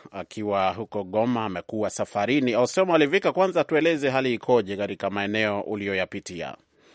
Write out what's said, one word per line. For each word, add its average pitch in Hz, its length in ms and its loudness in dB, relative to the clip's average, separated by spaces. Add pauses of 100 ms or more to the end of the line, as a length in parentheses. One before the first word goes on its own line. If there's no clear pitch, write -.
(120)
akiwa 98 580 -2
huko 101 340 -6
Goma, 110 400 0
amekuwa 101 460 -4
safarini. 120 640 0
Austeo 123 320 2
Malivika, 160 460 2
kwanza 180 320 2
tueleze 151 460 2
hali 131 240 2
ikoje 104 420 2
katika 98 340 -4
maeneo 104 500 0
uliyoyapitia? 92 960 -6 (380)